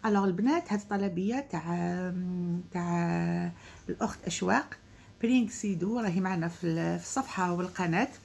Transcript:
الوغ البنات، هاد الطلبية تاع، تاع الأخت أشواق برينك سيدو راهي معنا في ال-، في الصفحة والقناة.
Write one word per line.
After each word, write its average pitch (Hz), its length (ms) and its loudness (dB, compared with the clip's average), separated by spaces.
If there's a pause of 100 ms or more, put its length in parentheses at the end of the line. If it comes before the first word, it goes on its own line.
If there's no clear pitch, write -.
الوغ 202 200 4
البنات، 214 480 2
هاد 208 60 0
الطلبية 196 600 0
تاع، 175 240 -6 (1080)
تاع 170 800 0 (360)
الأخت - 360 -4
أشواق 196 520 0 (440)
برينك 233 300 4
سيدو 202 480 -2
راهي 185 220 0
معنا 180 260 0
في 170 200 -4
ال-، 165 320 0
في 170 60 -10
الصفحة 180 480 -2
والقناة. 180 560 0 (160)